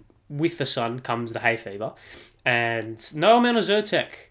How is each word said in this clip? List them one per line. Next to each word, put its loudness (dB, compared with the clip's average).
with -2
the -2
sun -2
comes -4
the -6
hay 2
fever, -8
and -2
no 6
amount 4
of 2
Zyrtec 0